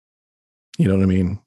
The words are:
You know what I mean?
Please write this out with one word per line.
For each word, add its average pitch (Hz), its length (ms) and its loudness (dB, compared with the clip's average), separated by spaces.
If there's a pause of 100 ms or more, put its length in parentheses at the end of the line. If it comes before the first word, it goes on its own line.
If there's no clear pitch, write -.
(800)
You 156 80 2
know 95 100 2
what 95 60 2
I - 20 2
mean? 92 420 0